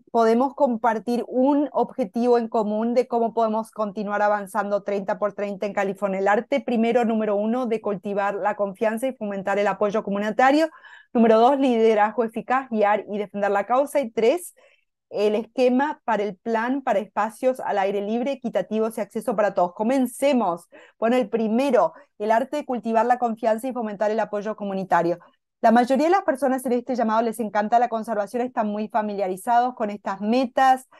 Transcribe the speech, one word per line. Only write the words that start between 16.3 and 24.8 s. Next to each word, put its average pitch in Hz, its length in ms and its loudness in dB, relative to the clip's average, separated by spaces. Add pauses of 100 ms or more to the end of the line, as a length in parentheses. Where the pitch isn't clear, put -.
plan 233 440 -4
para 226 180 0
espacios 220 600 -2
al 196 180 -4
aire 196 240 0
libre, 233 300 -2
equitativos 220 640 -4
y 226 40 -4
acceso 214 340 -6
para 202 180 0
todos. 180 200 0
Comencemos. 240 960 0 (280)
Bueno, 233 200 2
el 240 100 0
primero, 226 640 2 (260)
el 220 140 0
arte 254 260 0
de 294 80 -6
cultivar 226 400 0
la 240 140 2
confianza 226 480 -2
y 247 60 -6
fomentar 214 360 -2
el 220 120 0
apoyo 208 340 -6
comunitario. 185 640 0 (400)